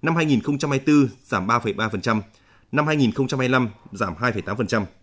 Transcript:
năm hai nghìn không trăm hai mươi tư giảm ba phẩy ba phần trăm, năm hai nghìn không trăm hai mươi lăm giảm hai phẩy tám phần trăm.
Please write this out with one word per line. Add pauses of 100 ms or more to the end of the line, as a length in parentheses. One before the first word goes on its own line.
năm
hai
nghìn
không
trăm
hai
mươi
tư (160)
giảm
ba
phẩy
ba
phần
trăm, (500)
năm
hai
nghìn
không
trăm
hai
mươi
lăm (240)
giảm
hai
phẩy
tám
phần
trăm. (180)